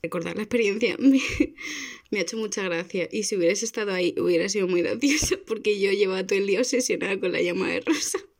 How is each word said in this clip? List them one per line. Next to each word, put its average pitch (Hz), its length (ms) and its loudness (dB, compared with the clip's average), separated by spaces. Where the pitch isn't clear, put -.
recordar 170 320 -6
la 208 80 -4
experiencia 226 540 0
<laughs> - 20 -10
me, 269 220 6
me 202 80 0
ha - 20 0
hecho 220 160 -4
mucha 214 260 -4
gracia. 175 480 -2
Y 214 120 -2
si 202 140 -2
hubieras 180 260 2
estado 214 280 -4
ahí, 180 280 0
hubiera 175 300 2
sido 196 180 0
muy 180 140 2
gracioso, 285 600 0
<laughs> - 60 -20
porque 208 320 0
yo 196 120 2
llevaba 190 360 0
todo 196 100 0
el 196 100 0
día 196 120 2
obsesionada 196 600 0
con 180 120 -2
la 180 100 -2
llamada 175 320 0
de 185 80 -2
Rosa. - 380 -2